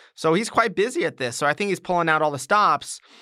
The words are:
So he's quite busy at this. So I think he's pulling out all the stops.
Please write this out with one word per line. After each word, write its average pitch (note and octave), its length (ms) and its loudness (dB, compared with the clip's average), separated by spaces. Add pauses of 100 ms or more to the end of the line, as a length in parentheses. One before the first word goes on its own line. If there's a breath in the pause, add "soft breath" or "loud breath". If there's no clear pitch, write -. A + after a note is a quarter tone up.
(160 loud breath)
So D#3+ 180 2
he's G#3+ 160 0
quite A3+ 260 0
busy A#3 300 0
at D3 120 -6
this. A#2+ 200 -4
So D3+ 100 -2
I D3+ 60 2
think G3+ 160 -4
he's E3+ 100 -2
pulling E3+ 300 0
out D#3 120 2
all D3+ 100 2
the C#3 80 -6
stops. F#3+ 600 0 (220 loud breath)